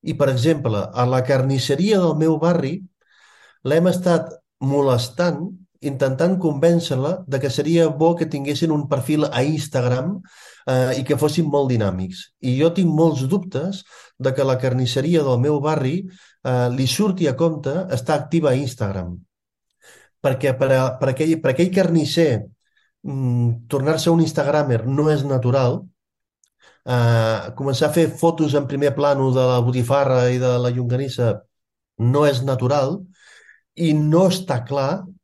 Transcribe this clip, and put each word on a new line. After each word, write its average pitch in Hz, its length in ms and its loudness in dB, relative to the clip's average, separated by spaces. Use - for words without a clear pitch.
I, 156 140 -6
per 139 160 2
exemple, 123 600 0
a 123 140 0
la 127 180 2
carnisseria 139 760 2
del 160 200 2
meu 160 200 2
barri 165 360 0
l'hem 165 240 2
estat 175 420 0
molestant, 139 840 0
intentant 139 600 0
convèncer-la 156 720 0
de 131 120 -2
que 135 120 -2
seria 160 360 2
bo 160 280 2
que 160 120 -4
tinguessin 147 440 -2
un 143 160 -2
perfil 147 420 0
a 127 140 -2
Instagram, 143 760 -2
eh, 131 340 0
i 127 40 -4
que 139 160 0
fossin 151 280 0
molt 139 240 0
dinàmics. 92 500 -2
I 127 140 0
jo 160 180 4
tinc 175 160 2
molts 151 360 2
dubtes 190 540 -4
de 127 180 0
que 139 80 0
la 131 160 0
carnisseria 135 640 0
del 123 160 2
meu 147 200 2
barri, 151 360 -2
eh, 123 320 0
li 131 100 0
surti 180 420 0
a 120 80 -2
compte 156 380 -2
estar - 220 -2
activa 151 320 0
a 123 60 2
Instagram. 95 600 -6
Perquè 135 380 -2
per 135 140 0
a, 131 100 4
per 131 140 0
aquell, 160 260 0
per 135 140 0
aquell 180 180 2
carnisser 165 600 2
mm, 120 680 -2
tornar-se 156 420 0
un 165 100 4
instagramer 143 680 0
no 147 240 0
és 139 140 0
natural, 127 560 0
eh, 117 680 0
començar 139 320 0
a 151 60 -2
fer 165 160 4
fotos 160 440 0
en 139 120 2
primer 139 280 0
plano 135 380 2
de 127 140 2
la 123 140 2
botifarra 127 680 2
i 127 80 -2
de 123 200 0
la 123 160 -2
llonganissa 123 600 -2
no 131 280 2
és 131 160 2
natural 135 560 0
i 165 180 2
no 151 340 4
està 135 360 -2
clar 143 400 -4